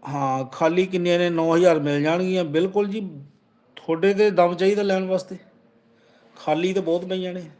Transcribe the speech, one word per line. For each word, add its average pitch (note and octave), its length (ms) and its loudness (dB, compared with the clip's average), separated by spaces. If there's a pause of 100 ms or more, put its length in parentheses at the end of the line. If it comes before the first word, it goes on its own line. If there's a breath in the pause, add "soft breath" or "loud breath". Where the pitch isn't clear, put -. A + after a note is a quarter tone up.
ਹਾਂ, C3+ 360 -4
ਖਾਲੀ E3+ 420 0
ਕਿੰਨੀਆਂ F3 320 0
ਨੇ? F3 120 2
ਨੌ E3 260 2
ਹਜ਼ਾਰ E3+ 240 6
ਮਿਲ C#3+ 220 0
ਜਾਣਗੀਆਂ। F3+ 420 0
ਬਿਲਕੁਲ F#3 440 0
ਜੀ, G#3 120 -6 (760)
ਤੁਹਾਡੇ E3 380 0
'ਤੇ G#3 160 4
ਦਮ F3 240 2
ਚਾਹੀਦਾ G3 280 0
ਲੈਣ F#3+ 220 0
ਵਾਸਤੇ। F#3 320 -4 (1000 soft breath)
ਖਾਲੀ E3 360 -2
ਤਾਂ F#3+ 100 -2
ਬਹੁਤ E3+ 220 -2
ਪਈਆਂ F#3 300 -6
ਨੇ E3+ 260 -12